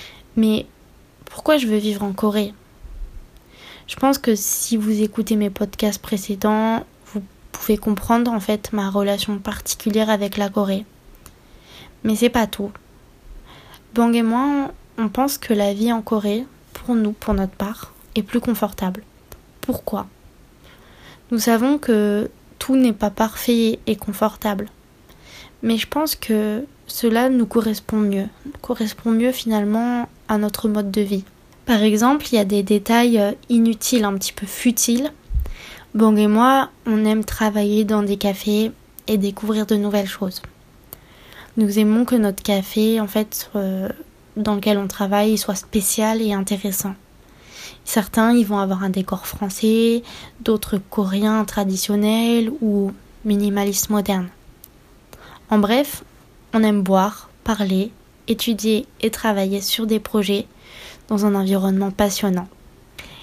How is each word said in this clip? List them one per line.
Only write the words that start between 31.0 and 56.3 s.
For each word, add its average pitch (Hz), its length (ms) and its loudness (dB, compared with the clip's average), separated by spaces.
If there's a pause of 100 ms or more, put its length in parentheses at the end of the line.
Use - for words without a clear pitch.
vie. 196 220 -2 (420)
Par 214 180 4
exemple, 226 480 4
il 247 40 2
y 214 40 4
a 202 60 2
des 202 180 0
détails, 226 560 4
euh, 202 120 2 (180)
inutiles, 226 540 2
un 202 120 0
petit - 180 -6
peu 202 140 -10
futiles. 240 640 0 (840)
Bang 214 240 6
et 208 100 4
moi, 254 420 4 (180)
on 214 180 2
aime 214 180 2
travailler 208 600 0
dans 208 180 2
des 202 160 0
cafés 208 540 0 (360)
et 214 100 2
découvrir 208 500 -2
de 220 80 2
nouvelles 202 320 0
choses. 190 340 -8 (1160)
Nous 208 200 2
aimons 220 280 4
que 247 100 2
notre 208 260 2
café, 214 580 0
en 208 80 -2
fait, 214 480 -4
euh, 190 340 -4 (460)
dans 214 200 0
lequel 202 240 2
on 196 80 -2
travaille, 202 500 2
soit 202 180 -4
spécial 220 680 -2
et 208 100 0
intéressant. 196 600 -4 (880)
Certains, 226 480 2
ils 240 120 4
vont 202 140 0
avoir 190 240 -2
un 196 60 -2
décor 190 380 -4
français, 226 760 0 (400)
d'autres 214 380 0 (100)
coréens 208 560 0
traditionnels 214 1080 0 (100)
ou 202 320 0 (320)
minimalistes 202 640 0
modernes. 196 400 0 (1200)
En 214 80 4
bref, 233 440 0 (500)